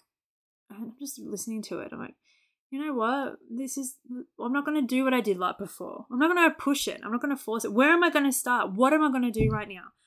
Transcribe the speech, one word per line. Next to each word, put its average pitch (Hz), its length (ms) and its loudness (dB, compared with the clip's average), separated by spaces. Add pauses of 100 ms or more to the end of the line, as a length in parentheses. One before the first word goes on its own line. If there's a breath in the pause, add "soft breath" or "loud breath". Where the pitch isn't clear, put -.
(720)
I'm 226 280 -12
just 277 200 -12
listening 214 460 -8
to - 160 -8
it. - 120 -12
I'm - 80 -12
like, - 140 -12 (560)
"You 269 140 -6
know 302 100 -4
what? 247 440 -2 (120)
This 254 280 -6
is, 254 180 -8 (440)
I'm 240 120 -2
not 285 120 0
gonna 302 180 0
do 254 220 2
what 262 100 4
I 247 60 4
did 202 180 0
like 180 200 -2
before. - 520 -12
I'm 247 80 -2
not 302 160 6
gonna 339 160 6
push 285 380 0
it. - 160 -6
I'm 208 80 -6
not 240 80 -2
gonna 285 160 -2
force 220 280 -4
it. 220 80 -4
Where 262 180 6
am 349 140 6
I 330 60 4
gonna 277 220 2
start? 233 400 0
What 247 200 4
am 311 100 6
I 302 100 4
gonna 247 200 0
do 220 180 2
right 208 180 -4
now? 185 200 -14 (180 soft breath)